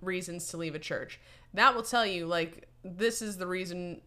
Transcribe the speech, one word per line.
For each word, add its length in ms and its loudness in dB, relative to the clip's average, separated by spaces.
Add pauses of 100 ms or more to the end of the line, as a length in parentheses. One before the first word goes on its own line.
reasons 480 -4
to 80 -8
leave 180 -4
a 40 -8
church. 400 -6 (360)
That 180 8
will 80 0
tell 240 4
you, 220 0
like, 400 0 (160)
this 400 0
is 140 -6
the 100 -4
reason 600 -4